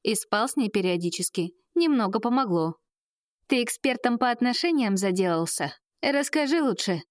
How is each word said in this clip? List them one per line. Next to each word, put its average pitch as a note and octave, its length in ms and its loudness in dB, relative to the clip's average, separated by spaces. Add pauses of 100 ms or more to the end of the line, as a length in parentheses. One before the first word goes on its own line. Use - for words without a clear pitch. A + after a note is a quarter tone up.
и A3 120 0
спал G#3+ 340 -2
с - 80 -4
ней A#3 120 0
периодически, F3+ 840 -2 (220)
немного C4 440 2
помогло". G3+ 560 0 (720)
"Ты B3 160 2
экспертом A#3+ 540 -2
по B3 120 2
отношениям B3 680 2
заделался? F3+ 760 0 (280)
Расскажи C#4+ 600 0
лучше, G3 500 -2